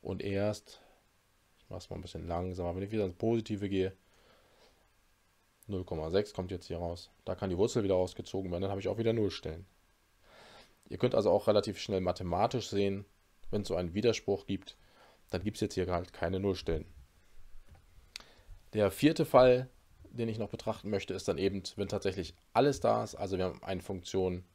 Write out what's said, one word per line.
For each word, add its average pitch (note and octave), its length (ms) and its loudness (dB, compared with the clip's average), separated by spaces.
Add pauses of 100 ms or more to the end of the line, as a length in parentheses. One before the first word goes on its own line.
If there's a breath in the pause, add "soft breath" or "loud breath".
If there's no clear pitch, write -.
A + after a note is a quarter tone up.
Und F#2+ 200 -6
erst, G2+ 580 -2 (760 soft breath)
ich - 100 -20
mach's F#2 200 -14
mal F#2 80 -10
ein F2 60 -10
bisschen E2 260 -10
langsamer, F2 480 -2
wenn F#2+ 60 -4
ich G2+ 80 -6
wieder G#2+ 160 0
ins F2+ 100 -6
Positive A2 520 -2
gehe, F#2+ 280 2 (1700 soft breath)
null F#2 180 -6
Komma D#2+ 260 -4
sechs G2+ 240 2
kommt F2+ 160 -6
jetzt F2+ 160 -8
hier E2 120 -6
raus. E2+ 320 -6 (140)
Da F#2 100 -4
kann G2 140 -4
die F2 80 0
Wurzel A2 260 4
wieder F#2+ 120 4
rausgezogen F#2 560 -2
werden, F2 120 -2
dann G2 80 -2
habe G2+ 100 -4
ich F#2 80 -4
auch G2+ 100 -2
wieder A2+ 140 2
Nullstellen. F#2 540 -2 (1200 loud breath)
Ihr - 100 -12
könnt B2 160 4
also G2+ 160 6
auch G2 160 4
relativ G#2 320 4
schnell G2 220 -2
mathematisch F#2 680 0
sehen, G2+ 360 0 (460)
wenn G#2 120 0
es - 60 -8
so E2 80 0
einen F2 180 -2
Widerspruch G#2 520 2
gibt, - 300 -6 (540 soft breath)
dann F2+ 120 -2
gibt's G2+ 180 -4
jetzt G#2 140 -2
hier F2+ 160 -2
halt F2 220 -2
keine F#2 280 -2
Nullstellen. F2+ 440 -2 (1900 loud breath)
Der G#2 160 6
vierte D3+ 340 4
Fall, B2+ 440 8 (420)
den A#2 180 -4
ich G#2+ 100 -4
noch G#2 120 -4
betrachten - 400 -6
möchte, G2 240 -2
ist - 140 -4
dann E2 100 0
eben, F#2+ 240 2 (140)
wenn G2 120 -4
tatsächlich F#2+ 460 -2 (180)
alles C3+ 280 4
da A2+ 240 2
ist, - 100 -10
also G2 240 -4
wir F#2 60 2
haben F2+ 180 -4
eine F#2+ 180 -4
Funktion F#2 640 -4 (100)